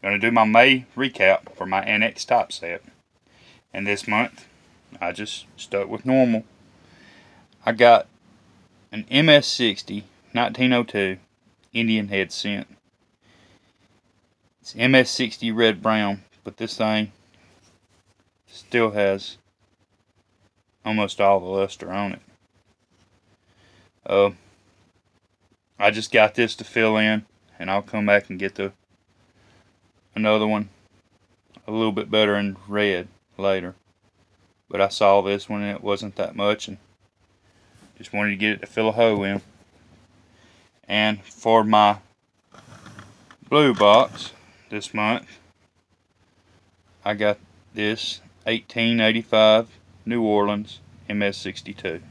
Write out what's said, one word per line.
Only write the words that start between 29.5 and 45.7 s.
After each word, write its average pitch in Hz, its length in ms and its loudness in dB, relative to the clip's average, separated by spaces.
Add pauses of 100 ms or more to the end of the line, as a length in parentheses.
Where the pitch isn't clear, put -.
another 107 320 0
one 104 240 -4 (960)
a 104 60 -12
little 110 200 -2
bit 101 180 -6
better 107 260 2
in 101 200 -4 (100)
red 101 420 -2 (280)
later. 95 380 -4 (920)
But 95 120 -4
I 98 80 2
saw 101 320 2
this 98 280 -4
one 104 140 -6
and 101 140 -8
it - 60 -16
wasn't 101 340 -6
that 98 180 -8
much, 104 340 -4
and 101 100 -16 (1200)
just - 140 -20
wanted 104 180 -2
to 101 60 -4
get 104 160 0
it 98 80 -6
to 101 60 -14
fill 110 220 -2
a 110 40 0
hole 110 320 2
in. 98 180 -4 (1500)
And 107 340 0
for 113 420 0
my 107 340 4 (1500)
blue 143 260 4
box 104 580 4 (380)
this 104 240 -12
month, 107 320 -4 (1800)